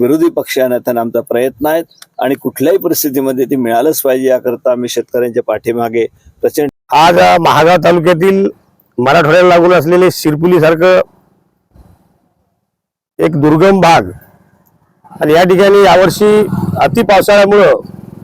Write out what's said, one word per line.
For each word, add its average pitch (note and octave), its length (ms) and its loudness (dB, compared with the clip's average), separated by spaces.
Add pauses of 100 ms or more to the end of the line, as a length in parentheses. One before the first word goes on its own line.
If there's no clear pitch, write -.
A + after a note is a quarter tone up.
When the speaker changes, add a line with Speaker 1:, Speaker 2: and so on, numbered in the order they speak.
Speaker 1:
विरोधी D#3 300 0
पक्ष - 280 -8
या C3 100 0
नात्याने A#2+ 320 -4
आमचा A#2 200 -4
प्रयत्न B2+ 460 -4
आहे D#3+ 160 -2 (360)
आणि C3 160 -4
कुठल्याही D#3 440 -2
परिस्थितीमध्ये C3+ 680 -4
ते C3+ 120 -4
मिळालंच B2 440 -2
पाहिजे C3 280 -2
याकरता B2+ 440 -2
आम्ही A#2+ 160 -6
शेतकऱ्यांच्या A#2+ 540 -6
पाठीमागे A#2 640 -4 (340)
प्रचंड. C#3+ 280 -4 (240)
Speaker 2:
आज, E3+ 260 2
अ, F3+ 220 4
महागाव D#3+ 440 2
तालुक्यातील F3+ 640 0 (500)
मराठवाड्याला D#3+ 500 2
लागून F3 240 4
असलेले F3+ 400 2
शिरपुलीसारखं E3 880 0 (2250)
एक D#3+ 220 -4
दुर्गम D#3+ 400 2
भाग E3 220 2 (1160)
आणि D3+ 120 -2
या E3+ 120 4
ठिकाणी G3 400 4
यावर्षी G3 600 2 (340)
अति C#3+ 220 0
पावसाळ्यामुळं G3 760 2 (440)